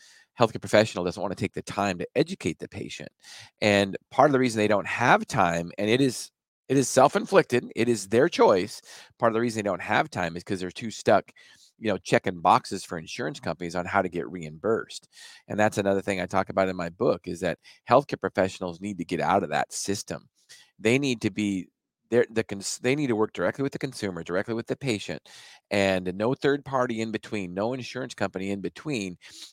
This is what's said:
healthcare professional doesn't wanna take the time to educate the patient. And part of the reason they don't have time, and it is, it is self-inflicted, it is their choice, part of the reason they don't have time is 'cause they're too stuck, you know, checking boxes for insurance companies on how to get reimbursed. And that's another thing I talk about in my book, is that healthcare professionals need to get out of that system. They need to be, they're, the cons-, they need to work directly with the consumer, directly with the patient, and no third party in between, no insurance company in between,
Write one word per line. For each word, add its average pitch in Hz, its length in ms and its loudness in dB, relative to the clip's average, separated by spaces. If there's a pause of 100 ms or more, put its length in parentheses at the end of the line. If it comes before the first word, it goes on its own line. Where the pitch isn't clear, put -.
(400)
healthcare - 220 0
professional 104 420 2
doesn't 87 180 -4
wanna 95 120 -4
take 101 180 -6
the - 80 -10
time 98 380 -2
to - 180 -8
educate 151 420 -2
the - 100 -12
patient. - 420 -12 (500)
And 101 380 4 (120)
part 143 200 6
of - 20 0
the 131 60 6
reason 123 180 0
they 107 120 4
don't 101 180 2
have 170 400 4
time, 85 500 2
and 104 140 0
it 127 100 4
is, 131 300 -2 (400)
it 135 80 2
is 123 100 2
self-inflicted, 151 880 4
it 117 140 2
is 98 180 -2
their 123 220 4
choice, 107 500 4 (380)
part 117 120 4
of 110 40 2
the 110 60 2
reason 113 180 -2
they 101 100 -2
don't 87 140 -2
have 143 260 2
time 87 260 -4
is 87 80 -10
'cause 95 180 -6
they're 90 100 -6
too 113 200 -10
stuck, - 400 4 (480)
you 110 100 -4
know, 92 100 0
checking 95 420 0
boxes 101 440 2
for 92 120 -8
insurance 120 440 -8
companies 85 340 -6
on 90 100 -4
how 98 160 0
to 95 80 0
get 82 220 -6
reimbursed. 85 800 -6 (400)
And 101 120 -2
that's 107 180 2
another 98 220 2
thing 95 200 -4
I 92 60 -4
talk 95 220 0
about 95 200 0
in 92 80 -6
my 85 120 -6
book, 90 400 -2
is 87 120 -8
that 87 180 -2 (320)
healthcare 135 300 4
professionals 92 600 -2
need 98 180 -8
to 85 60 -6
get 80 160 -2
out 90 220 2
of 76 80 -6
that 71 220 -2
system. - 560 -6 (500)
They 113 200 4
need 131 240 -2
to 107 80 0
be, 98 360 -2 (420)
they're, 120 220 4
the 113 140 -2
cons-, - 340 -8
they 127 160 0
need 147 140 -2
to 110 80 0
work 107 160 0
directly 107 320 -2
with 135 80 -4
the - 80 -10
consumer, 98 420 -6
directly 98 320 -4
with 113 140 -6
the 131 80 -4
patient, 104 520 -6 (440)
and 95 420 2
no 113 200 -2
third 143 300 0
party 123 360 -2
in 113 100 -4
between, 101 420 -6
no 107 200 -2
insurance 127 420 -10
company 98 360 -4
in 101 100 -4
between, 95 560 -6 (360)